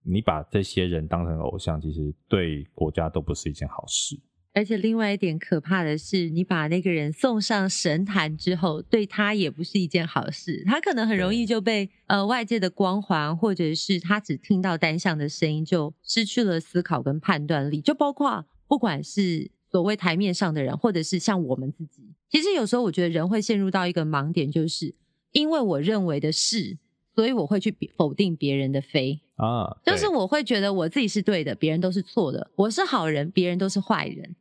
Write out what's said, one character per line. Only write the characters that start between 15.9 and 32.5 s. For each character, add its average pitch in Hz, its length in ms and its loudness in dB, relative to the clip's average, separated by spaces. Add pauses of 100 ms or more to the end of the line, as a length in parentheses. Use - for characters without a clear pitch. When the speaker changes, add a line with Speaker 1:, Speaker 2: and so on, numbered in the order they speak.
Speaker 2:
失 226 240 0
去 240 180 0
了 175 160 2
思 180 220 -2
考 139 220 -2
跟 143 160 0
判 151 260 0
断 147 240 0
力。 147 100 -2
就 294 140 2
包 285 180 2
括 240 320 -2 (240)
不 285 120 4
管 151 240 0
是 175 480 -2 (200)
所 175 120 4
谓 208 120 2
台 175 220 0
面 196 160 2
上 175 180 2
的 151 120 0
人， 127 120 0
或 226 160 2
者 165 120 0
是 180 160 -2
像 190 240 2
我 131 120 0
们 135 160 -4
自 160 140 -10
己。 - 160 -20 (260)
其 302 140 2
实 392 140 2
有 254 100 2
时 - 100 2
候 247 60 2
我 202 100 0
觉 180 120 0
得 175 60 2
人 165 200 0
会 220 100 2
陷 208 180 0
入 196 120 2
到 185 160 0
一 175 80 0
个 165 100 0
盲 156 300 0
点， 147 160 2
就 160 180 2
是 - 280 -6 (360)
因 302 160 4
为 311 140 2
我 175 180 0
认 190 260 0
为 147 140 0
的 156 120 0
是， 165 480 -4 (340)
所 220 140 2
以 262 40 0
我 208 140 0
会 202 140 0
去 202 120 0
比-， - 240 -8
否 151 160 4
定 175 240 2
别 139 200 0
人 135 160 0
的 139 100 0
非。 139 400 -2 (140)
Speaker 1:
啊， 117 500 -2
Speaker 2:
就 381 100 4
是 403 120 0
我 247 200 0
会 294 160 0
觉 214 160 0
得 202 140 0
我 165 160 0
自 277 100 -2
己 226 80 2
是 202 140 0
对 180 220 2
的， 135 100 -4
Speaker 1:
对。 - 60 -8
Speaker 2:
别 156 120 2
人 160 80 0
都 185 120 0
是 185 100 0
错 165 300 0
的。 - 240 -6